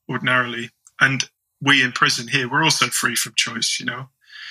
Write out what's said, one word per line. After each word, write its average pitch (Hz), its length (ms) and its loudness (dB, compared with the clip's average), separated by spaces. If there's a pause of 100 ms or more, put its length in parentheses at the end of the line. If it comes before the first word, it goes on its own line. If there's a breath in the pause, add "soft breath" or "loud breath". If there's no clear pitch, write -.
(100)
ordinarily." 123 640 -2 (280)
And 135 240 2 (380)
we 139 200 6
in 123 100 0
prison 131 360 0
here, 127 180 0
we're 147 180 0
also 139 240 2
free 120 280 -2
from - 200 -2
choice, - 440 -2
you 127 60 -6
know? 127 240 -6 (400 loud breath)